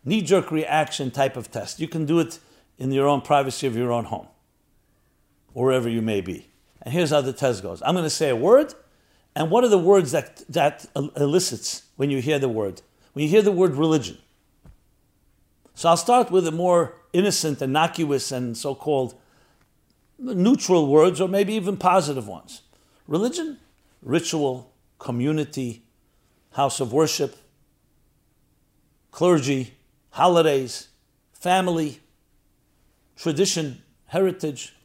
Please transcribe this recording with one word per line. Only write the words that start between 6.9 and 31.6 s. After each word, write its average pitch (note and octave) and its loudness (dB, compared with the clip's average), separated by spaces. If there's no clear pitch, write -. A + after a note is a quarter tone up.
here's E3 0
how D3 2
the C3 -4
test A#2+ -2
goes. F#2 -12
I'm D#3 0
gonna E3 -2
say D3+ -2
a B2 0
word, A#3 4
and D#3 -2
what A#3+ 4
are A#3+ 2
the G3+ 6
words F3 4
that, - -4
that D3 -2
el-, C#3+ -4
elicits C#3+ -2
when C#3+ -2
you C3+ -2
hear C#3+ 0
the C3+ 0
word? G#2 -4
When C#3+ -6
you D3+ 0
hear G#3 6
the G3+ 4
word F3 2
religion. D3 0
So E3+ 0
I'll E3+ 6
start D#3+ 2
with F3+ 2
the D#3+ -2
more E3+ 0
innocent, F3 -2
innocuous, C#3+ -2
and B2 -6
so-called C#3 -4
neutral F#3+ 2
words, D#3 4
or F#3+ -2
maybe G3 0
even G3 -4
positive D3 0
ones. - -16
Religion, B3 -4
ritual, C3+ -4
community, C3 -6
house C#3 -2
of A#2+ -4
worship, C#3+ 0
clergy, C#3 0
holidays, D3+ 2
family, F3 -2